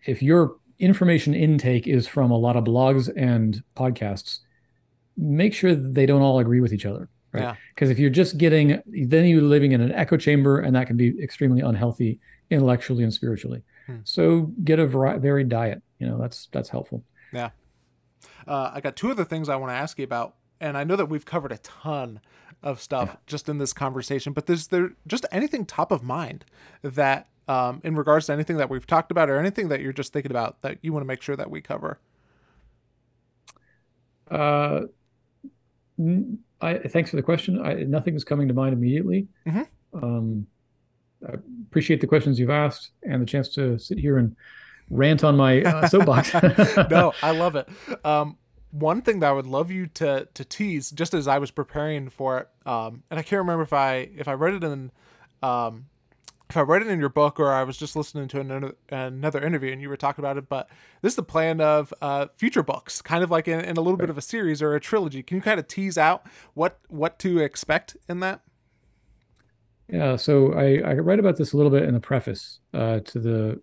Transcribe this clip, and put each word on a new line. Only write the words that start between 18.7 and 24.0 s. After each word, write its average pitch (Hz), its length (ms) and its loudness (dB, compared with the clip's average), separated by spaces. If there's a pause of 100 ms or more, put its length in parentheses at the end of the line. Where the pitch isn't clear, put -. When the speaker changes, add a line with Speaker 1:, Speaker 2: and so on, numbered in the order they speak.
Speaker 2:
I 143 60 -10
got 139 160 -8
two 233 160 -4
other 208 140 -2
things 160 240 -6
I 139 80 -2
wanna 131 160 -6
ask 139 240 -6
you 135 80 -6
about, 117 300 -6 (260)
and 147 160 -6
I 143 60 -4
know 170 120 0
that 190 120 0
we've 151 180 -8
covered 135 260 -6
a 107 60 -10
ton 127 640 -10 (420)
of 139 180 -8
stuff 127 300 -4
Speaker 1:
Yeah. - 60 -20 (100)
Speaker 2:
just 151 220 -10
in 147 80 -4
this 139 160 -4
conversation, 135 600 -6